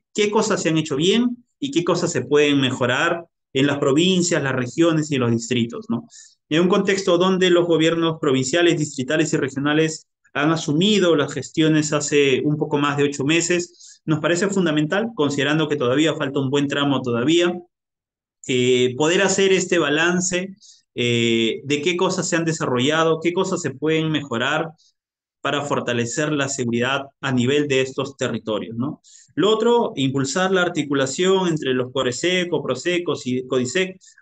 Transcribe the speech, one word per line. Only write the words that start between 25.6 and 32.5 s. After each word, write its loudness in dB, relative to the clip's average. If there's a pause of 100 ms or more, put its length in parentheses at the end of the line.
fortalecer -2
la -2
seguridad -2 (180)
a -4
nivel 2
de 2
estos -4
territorios, -6
¿no? -6 (320)
Lo 2
otro, 2
impulsar -2
la 2
articulación 0
entre -2
los -4
coresec, -2
coprosec -4 (200)